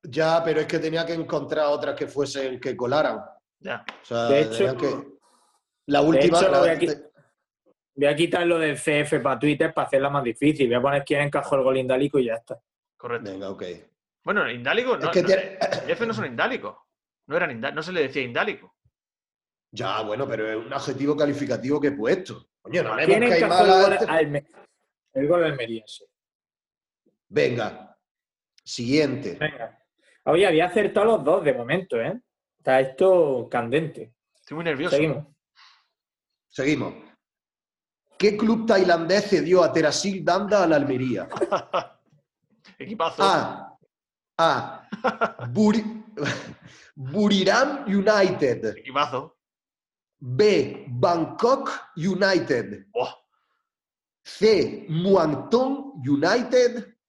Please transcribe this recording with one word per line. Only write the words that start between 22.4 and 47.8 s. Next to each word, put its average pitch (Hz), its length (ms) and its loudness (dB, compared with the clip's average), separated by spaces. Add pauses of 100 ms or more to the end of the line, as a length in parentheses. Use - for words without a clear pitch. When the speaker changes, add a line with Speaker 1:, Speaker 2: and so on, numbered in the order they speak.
Speaker 1:
Coño, 165 220 -2
no - 100 -4
me 151 100 0
Speaker 3:
¿Quién 190 140 0
Speaker 1:
buscáis 233 240 4
Speaker 3:
encajó 190 220 4
el 196 40 6
Speaker 1:
mala 190 140 8
Speaker 3:
gol 196 120 6
Speaker 1:
este- 202 120 0
Speaker 3:
Alme-, 151 400 0 (680)
el 135 140 -2
gol 175 140 4
de 165 60 2
Almería? 117 420 -6
Sí. - 160 -18 (1200)
Speaker 1:
Venga, 120 680 -2 (680)
siguiente. 123 760 -2
Speaker 3:
Venga. 147 360 -8 (500)
Oye, 175 200 4
había 170 200 4
acertado 208 400 0
los 208 180 2
dos 170 200 2
de 143 80 2
momento, 123 480 -4
¿eh? 175 200 -6 (380)
Está 131 200 2
esto 139 720 2
candente. 123 640 -4 (240)
Speaker 2:
Estoy - 180 -18
muy 170 80 -10
nervioso. 147 300 -2
Speaker 3:
Seguimos. 147 320 0 (1200)
Speaker 1:
Seguimos. 131 460 -4 (1200)
¿Qué 202 200 2
club 220 320 0
tailandés 180 640 2
cedió 175 340 4
a 156 80 0
Terasil 165 520 0
Danda 190 380 2
a 175 60 4
la 160 80 4
Almería? 127 520 -2
Speaker 2:
<laughs> - 1500 -8
Equipazo. 170 460 -4
Speaker 1:
A. - 520 -2 (600)
A. 147 500 0 (600)
Buri-, 214 540 2 (120)
<laughs> - 800 -10
Buriram 196 880 0